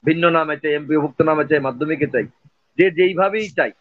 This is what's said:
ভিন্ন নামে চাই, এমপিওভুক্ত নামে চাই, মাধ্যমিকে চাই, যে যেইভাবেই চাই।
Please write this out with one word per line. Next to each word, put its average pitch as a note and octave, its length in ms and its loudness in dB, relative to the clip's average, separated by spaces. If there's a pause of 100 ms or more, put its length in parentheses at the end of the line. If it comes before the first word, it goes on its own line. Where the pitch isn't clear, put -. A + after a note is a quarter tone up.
ভিন্ন E3 260 0
নামে D#3 320 0
চাই, D3+ 140 0
এমপিওভুক্ত D3 460 -2
নামে D#3 240 2
চাই, D3+ 140 2
মাধ্যমিকে C#3+ 540 -4
চাই, A2 120 0 (520)
যে F3+ 120 4
যেইভাবেই F#3+ 680 0
চাই। B2 240 -2